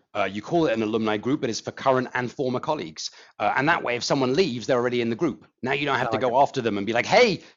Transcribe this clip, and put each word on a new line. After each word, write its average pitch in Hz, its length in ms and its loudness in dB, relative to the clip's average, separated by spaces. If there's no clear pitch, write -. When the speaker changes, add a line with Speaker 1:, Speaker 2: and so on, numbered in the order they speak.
Speaker 1:
Uh, 104 100 0
you 98 160 -4
call 165 260 0
it 120 80 2
an 113 80 0
alumni 110 360 0
group, 123 240 -2
but 127 80 -2
it's 107 100 -6
for - 120 -8
current 127 420 2
and 123 180 -4
former 127 280 -4
colleagues. 113 500 -6
Uh, 104 180 0
and 135 120 2
that 170 140 0
way, 123 140 -2
if 117 80 -6
someone 135 300 0
leaves, 123 320 0
they're 131 120 2
already 120 240 0
in 117 80 0
the 117 60 -2
group. 151 300 -4
Now 127 100 -2
you 143 120 -2
don't 139 140 0
have 120 100 -2
Speaker 2:
I - 40 -4
Speaker 1:
to 113 40 0
Speaker 2:
like - 60 -4
Speaker 1:
go 123 160 2
Speaker 2:
it. 143 40 8
Speaker 1:
after 135 200 2
them 107 160 0
and 98 80 -4
be 110 80 -2
like, 120 100 2
"Hey, 185 380 4